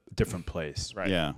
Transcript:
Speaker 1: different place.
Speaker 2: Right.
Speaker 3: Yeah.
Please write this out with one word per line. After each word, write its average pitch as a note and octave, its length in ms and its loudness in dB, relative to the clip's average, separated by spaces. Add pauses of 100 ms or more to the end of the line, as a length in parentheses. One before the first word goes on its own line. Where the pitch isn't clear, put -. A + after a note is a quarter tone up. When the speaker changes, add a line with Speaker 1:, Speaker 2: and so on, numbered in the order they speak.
(140)
Speaker 1:
different F2+ 320 0
place. - 480 -4
Speaker 2:
Right. F#2+ 140 -2
Speaker 3:
Yeah. D#2+ 300 4